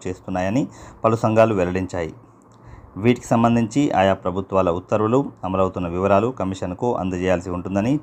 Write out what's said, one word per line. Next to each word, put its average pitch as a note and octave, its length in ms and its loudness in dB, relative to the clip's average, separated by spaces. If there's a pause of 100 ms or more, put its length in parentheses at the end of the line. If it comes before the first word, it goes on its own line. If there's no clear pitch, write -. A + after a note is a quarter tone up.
చేస్తున్నాయని F#2+ 640 -4 (360)
పలు A2+ 120 4
సంఘాలు A2 380 4
వెల్లడించాయి. F2+ 600 -2 (840)
వీటికి A#2+ 300 2
సంబంధించి A#2 640 2
ఆయా F#2+ 240 4
ప్రభుత్వాల F#2 560 -2
ఉత్తర్వులు, G#2+ 600 0 (120)
అమలవుతున్న F#2 440 -2
వివరాలు G2 400 2
కమిషన్కు F#2+ 680 -4
అందజేయాల్సి F#2 540 -2
ఉంటుందని G2 520 -2